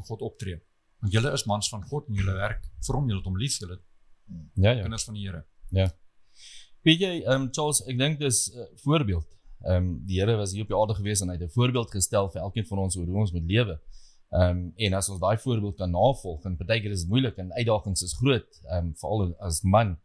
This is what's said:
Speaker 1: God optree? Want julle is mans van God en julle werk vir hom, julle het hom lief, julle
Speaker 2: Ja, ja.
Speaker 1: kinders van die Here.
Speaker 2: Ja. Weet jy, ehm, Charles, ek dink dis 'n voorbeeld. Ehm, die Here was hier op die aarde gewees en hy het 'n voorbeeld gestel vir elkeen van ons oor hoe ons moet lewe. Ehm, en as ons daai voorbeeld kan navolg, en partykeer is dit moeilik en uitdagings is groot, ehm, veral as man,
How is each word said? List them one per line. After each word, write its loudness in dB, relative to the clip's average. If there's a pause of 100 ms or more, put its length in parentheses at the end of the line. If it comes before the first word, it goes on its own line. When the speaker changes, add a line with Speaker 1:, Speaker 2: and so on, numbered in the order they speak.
Speaker 1:
God -10
optree? -8 (400)
Want 0
julle 2
is -2
mans 0
van -8
God -8
en -4
julle 0
werk -2 (220)
vir 0
hom, 0
julle 0
het -6
hom -2
lief, -2
julle -10 (720)
Speaker 2:
Ja, 6
ja. 0
Speaker 1:
kinders -6
van -12
die -8
Here. -10 (260)
Speaker 2:
Ja. 2 (920)
Weet 6
jy, -2
ehm, 2
Charles, 0
ek -4
dink 0
dis 0
'n -12 (120)
voorbeeld. 2 (260)
Ehm, 0
die -2
Here 4
was -2
hier -4
op -6
die -2
aarde 2
gewees 0
en -2
hy -4
het -6
'n -6
voorbeeld 2
gestel 0
vir -10
elkeen -4
van -4
ons 0
oor -4
hoe -2
ons 2
moet -2
lewe. 0 (500)
Ehm, 2
en 2
as 0
ons -6
daai 4
voorbeeld -2
kan -2
navolg, 0
en -4
partykeer -2
is -4
dit -4
moeilik 2
en -8
uitdagings 0
is -6
groot, 2
ehm, -2
veral -2
as -2
man, 4